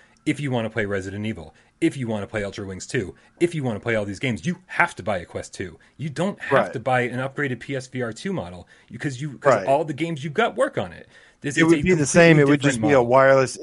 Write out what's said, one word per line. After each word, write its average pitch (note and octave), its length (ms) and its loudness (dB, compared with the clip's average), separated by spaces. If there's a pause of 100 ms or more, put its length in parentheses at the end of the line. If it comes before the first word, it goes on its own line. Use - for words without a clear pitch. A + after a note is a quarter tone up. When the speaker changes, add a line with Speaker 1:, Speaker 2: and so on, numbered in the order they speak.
(260)
Speaker 1:
if C#3 140 -2
you C#3 120 -4
wanna A2+ 180 -2
play A2 160 -4
Resident G2 400 -6
Evil, F2 300 -10 (260)
if D#3+ 160 0
you B2+ 100 -6
wanna G#2 200 -6
play G#2+ 160 -4
Ultra G2 200 -8
Wings F#2+ 220 -10
two, G2+ 300 -6 (240)
if E3+ 160 0
you D3+ 80 -4
wanna A2+ 160 -4
play A#2 160 -4
all G#2+ 100 -2
these G2 140 -10
games, A#2+ 260 -6
you F3 220 -4
have - 280 -2
to - 80 -14
buy G2+ 140 -4
a F2+ 80 -10
Quest - 300 -12
two. F2+ 240 -12 (180)
You D3 120 -10
don't E3 300 -6
have - 120 -6 (160)
Speaker 2:
Right. - 60 -12
Speaker 1:
to A#2 60 -8
buy B2+ 220 0
an B2 180 -4
upgraded C3 400 -6
P C#3 160 -10
S C3 120 -8
V B2 160 -8
R A2+ 100 -8
two F#3+ 180 -10
model F2+ 360 -10 (240)
because C3 280 -8
you, C#3 200 -10
'cause C3+ 160 6
Speaker 2:
Right. G2 120 -2
Speaker 1:
all C3 160 2
the D3 120 -6
games D#3 280 -6
you've D#3 120 -10
got A3 200 0
work C4 220 -2
on F#2 160 -6
it." D#2+ 140 -20 (340)
This C#3 160 -4
Speaker 2:
It D#3+ 40 4
Speaker 1:
is E3 40 6
Speaker 2:
would D#3+ 140 6
Speaker 1:
a - 20 -2
Speaker 2:
be F#3 140 4
the D3+ 100 2
same. E3+ 320 8
Speaker 1:
completely D3+ 40 6
Speaker 2:
It C#3+ 100 6
would D3 100 4
just C#3 140 2
Speaker 1:
different A#2+ 160 0
Speaker 2:
be - 20 6
a C#3 40 6
Speaker 1:
model. B2 100 4
Speaker 2:
wireless. C3+ 560 6